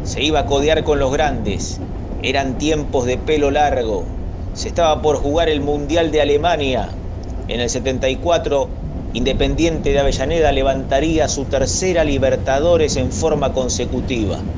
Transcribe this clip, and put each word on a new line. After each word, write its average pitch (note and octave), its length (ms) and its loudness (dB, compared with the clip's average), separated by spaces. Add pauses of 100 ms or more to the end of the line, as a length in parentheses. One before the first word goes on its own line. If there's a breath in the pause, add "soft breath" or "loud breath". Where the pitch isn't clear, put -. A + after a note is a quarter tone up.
Se A2 180 -4
iba D3+ 160 2
a C3+ 80 0
codear D3 380 2
con C#3+ 160 2
los C3 120 2
grandes. A#2 680 -2 (420)
Eran C3 360 -2
tiempos C#3+ 480 0
de B2+ 120 0
pelo D3 320 2
largo. B2+ 540 0 (500)
Se - 140 -6
estaba D#3 340 2
por D3 140 2
jugar D#3+ 320 2
el D3+ 120 2
Mundial D3 520 0
de D3+ 80 4
Alemania. C#3+ 720 2 (580)
En A2+ 100 -4
el A#2+ 100 0
setenta C3 400 0
y C3 60 0
cuatro, D3 540 0 (460)
Independiente C#3 760 0
de C#3 80 4
Avellaneda C#3 540 2
levantaría C3+ 760 2
su C#3 180 -4
tercera F3 580 0
Libertadores C#3 920 2
en B2+ 140 0
forma D3 420 0
consecutiva. A#2+ 840 -2 (200)